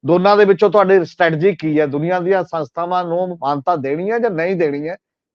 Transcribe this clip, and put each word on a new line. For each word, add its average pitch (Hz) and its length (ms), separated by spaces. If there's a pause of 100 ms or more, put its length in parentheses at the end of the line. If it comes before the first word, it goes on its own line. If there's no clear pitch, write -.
ਦੋਨਾਂ 185 320
ਦੇ 208 80
ਵਿੱਚੋਂ 196 240
ਤੁਹਾਡੀ 190 360
ਸਟ੍ਰੈਟਜੀ 165 500
ਕੀ 156 240
ਹੈ, 151 60
ਦੁਨੀਆ 156 340
ਦੀਆਂ 180 240
ਸੰਸਥਾਵਾਂ 170 600
ਨੂੰ 175 380
ਮਾਨਤਾ 143 340
ਦੇਣੀ 156 360
ਹੈ 233 80
ਜਾਂ 226 100
ਨਹੀਂ 175 260
ਦੇਣੀ 151 340
ਹੈ, 190 60 (400)